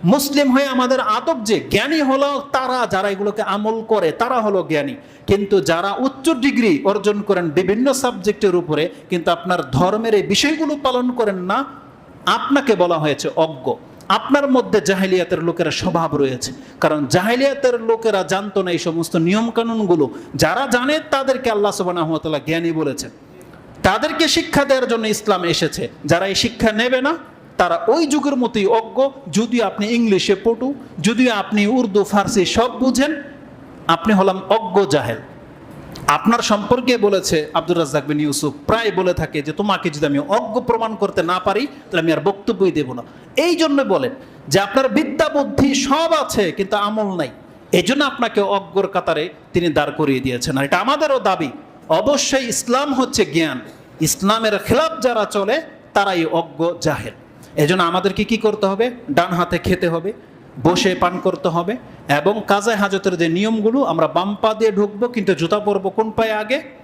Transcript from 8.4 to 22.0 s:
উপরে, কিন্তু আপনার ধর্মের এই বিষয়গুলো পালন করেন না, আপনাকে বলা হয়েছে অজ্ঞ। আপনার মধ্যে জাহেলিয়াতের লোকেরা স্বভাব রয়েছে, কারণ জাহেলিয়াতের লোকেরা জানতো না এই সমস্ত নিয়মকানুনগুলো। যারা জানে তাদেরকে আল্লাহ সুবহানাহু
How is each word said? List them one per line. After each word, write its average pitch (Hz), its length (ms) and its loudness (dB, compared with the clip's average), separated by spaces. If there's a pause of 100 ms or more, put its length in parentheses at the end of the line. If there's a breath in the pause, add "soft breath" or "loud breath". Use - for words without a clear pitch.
উপরে, 156 360 0 (200 loud breath)
কিন্তু 180 200 0
আপনার 170 400 -2
ধর্মের 208 440 2
এই 196 80 4
বিষয়গুলো 294 600 0
পালন 247 280 0
করেন 220 260 -2
না, 196 280 -2 (600)
আপনাকে 226 500 2
বলা 175 220 2
হয়েছে 151 380 0
অজ্ঞ। 156 380 -2 (340)
আপনার 277 420 2
মধ্যে 214 300 2
জাহেলিয়াতের 185 600 0
লোকেরা 170 280 0
স্বভাব 165 460 -2
রয়েছে, 131 360 -2 (280 loud breath)
কারণ 151 260 0
জাহেলিয়াতের 247 720 2
লোকেরা 226 420 0
জানতো 196 400 -2
না 185 80 -2
এই 170 80 0
সমস্ত 165 380 -2
নিয়মকানুনগুলো। 208 920 2 (240 loud breath)
যারা 180 360 0
জানে 254 300 0 (100)
তাদেরকে 262 400 0
আল্লাহ 208 220 2
সুবহানাহু 175 380 -2